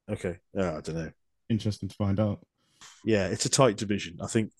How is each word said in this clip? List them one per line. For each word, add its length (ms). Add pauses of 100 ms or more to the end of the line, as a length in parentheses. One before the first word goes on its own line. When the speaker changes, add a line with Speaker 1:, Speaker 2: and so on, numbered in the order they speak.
Speaker 1:
Okay. 300 (160)
Yeah, 220
I 40
don't 140
know. 160 (380)
Speaker 2:
Interesting 400
to 60
find 240
out. 200 (680)
Speaker 1:
Yeah, 220
it's 180
a 40
tight 280
division. 460
I 40
think, 320